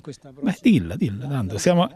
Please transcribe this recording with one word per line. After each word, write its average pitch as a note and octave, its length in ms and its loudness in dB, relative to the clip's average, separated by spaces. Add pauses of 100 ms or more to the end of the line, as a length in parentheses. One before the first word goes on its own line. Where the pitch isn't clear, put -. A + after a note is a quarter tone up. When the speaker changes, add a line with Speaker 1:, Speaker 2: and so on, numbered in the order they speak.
Speaker 1:
questa - 280 -20
Speaker 2:
Beh, C3 100 -20
Speaker 1:
prossima - 200 -2
Speaker 2:
dilla, A#2 360 2
dilla, B2+ 320 -4
tanto G#2+ 280 -4
siamo, F3 400 2